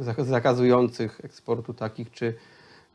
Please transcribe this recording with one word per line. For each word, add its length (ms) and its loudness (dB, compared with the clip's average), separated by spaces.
zak-, 240 -4
zakazujących 1000 2
eksportu 500 -6
takich 360 -8
czy, 240 -4